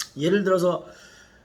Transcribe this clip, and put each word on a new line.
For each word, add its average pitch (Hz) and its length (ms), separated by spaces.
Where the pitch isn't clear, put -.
예를 175 260
들어서, 180 440